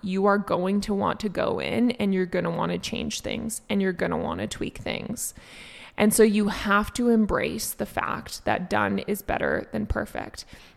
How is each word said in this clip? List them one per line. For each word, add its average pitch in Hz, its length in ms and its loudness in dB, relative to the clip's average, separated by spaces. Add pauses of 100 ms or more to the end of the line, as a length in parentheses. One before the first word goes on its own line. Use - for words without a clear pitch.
you 190 240 0
are 202 120 6
going 196 440 2
to 208 120 -2
want 196 280 0
to 220 80 -2
go - 300 0
in 226 320 2
and 202 220 0
you're 185 120 2
gonna 175 260 0
wanna 170 260 -2
change - 440 -6
things - 480 -6
and 202 120 2
you're 190 120 2
gonna 170 240 -2
wanna 170 280 -4
tweak - 340 -6
things. - 540 -6 (680)
And 214 140 6
so - 80 6
you 208 280 6
have 208 440 2
to 240 160 2
embrace 220 640 2
the - 140 -4
fact - 580 -6
that 107 240 0
done 101 300 2
is - 240 -4
better - 480 0
than 214 160 -2
perfect. - 580 -6 (320)